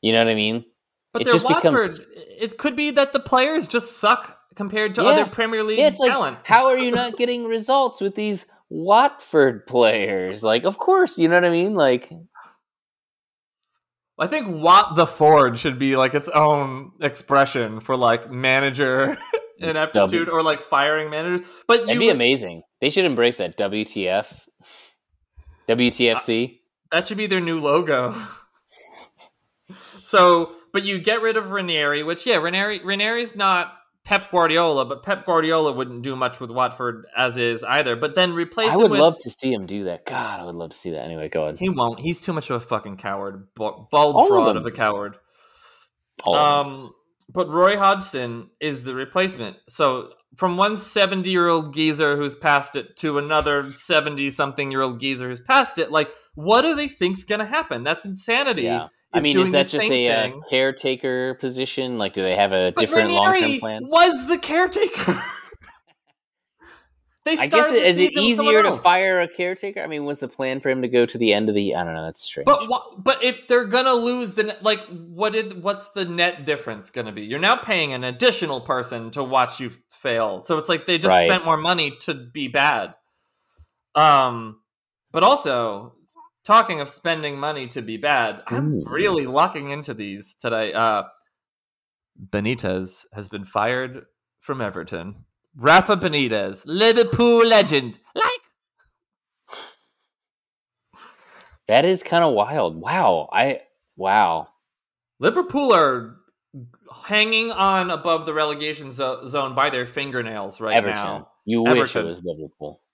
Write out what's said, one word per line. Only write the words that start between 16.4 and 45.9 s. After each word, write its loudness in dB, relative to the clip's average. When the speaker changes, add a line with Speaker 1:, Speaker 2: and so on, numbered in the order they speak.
Speaker 2:
expression 0
for, -2
like, 0
manager 0
<laughs> -20
ineptitude 0
Speaker 1:
W- -4
Speaker 2:
or, 0
like, 0
firing 0
managers. -4
But 4
Speaker 1:
That'd -2
Speaker 2:
you -2
Speaker 1:
be 4
Speaker 2:
would 4
Speaker 1:
amazing. 0
They 2
should 0
embrace 2
that. -6
W -2
T -6
F. -4
W 2
T 2
F 0
C. -4
Speaker 2:
Uh, 0
that -4
should -8
be -4
their 0
new -4
logo. 0
<laughs> -14
So, 4
but -2
you -2
get 0
rid 0
of -4
Ranieri, -2
which, -6
yeah, 4
Ranieri, -2
Ranieri's -4
not 0
Pep -2
Guardiola, 2
but -10
Pep -4
Guardiola 2
wouldn't -8
do -6
much -4
with -12
Watford -4
as 0
is -2
either. 0
But -4
then 2
replace -2
Speaker 1:
I 2
Speaker 2:
him 6
Speaker 1:
would 6
Speaker 2:
with 2
Speaker 1:
love 6
to -14
see -4
him -4
do -8
that. -10
God, -8
I -14
would -12
love -12
to -16
see -10
that. -8
Anyway, -10
go -4
ahead. -8
Speaker 2:
He -4
won't. 0
He's -6
too -8
much -6
of -4
a -4
fucking -8
coward. -10
Ba-, -6
bald 4
Speaker 1:
All 6
of 2
Speaker 2:
fraud 4
Speaker 1:
them. -2
Speaker 2:
of -8
a -10
coward. -4